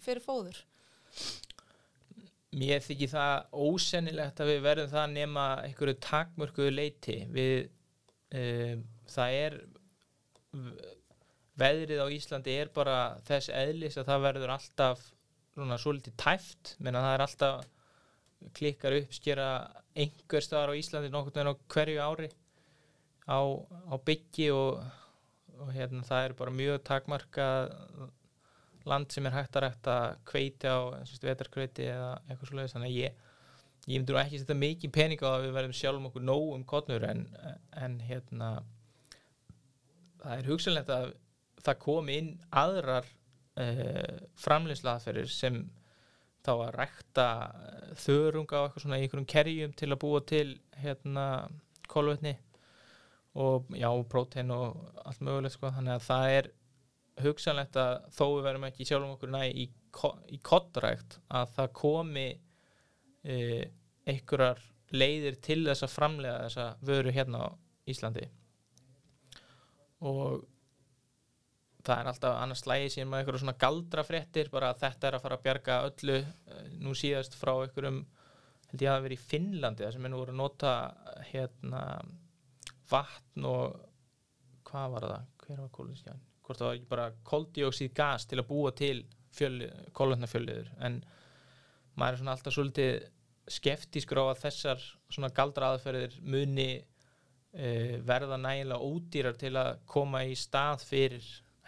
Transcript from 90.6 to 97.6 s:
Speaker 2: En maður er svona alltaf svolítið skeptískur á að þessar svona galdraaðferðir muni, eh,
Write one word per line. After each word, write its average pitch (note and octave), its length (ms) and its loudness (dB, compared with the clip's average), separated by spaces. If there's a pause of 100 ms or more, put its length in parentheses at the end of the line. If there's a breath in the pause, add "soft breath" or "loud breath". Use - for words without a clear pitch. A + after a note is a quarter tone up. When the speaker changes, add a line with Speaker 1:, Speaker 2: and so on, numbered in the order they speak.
Speaker 2:
En B2 160 -4 (960 loud breath)
maður B2+ 160 2
er B2+ 80 -8
svona C3 140 -2
alltaf C3 200 -4
svolítið C3 400 2 (540)
skeptískur C#3 720 0
á - 80 4
að C3 160 -4
þessar C3+ 360 -2 (280)
svona C3+ 240 -4
galdraaðferðir C3 880 0
muni, C3+ 500 0 (840 soft breath)
eh, A#2+ 380 0 (100)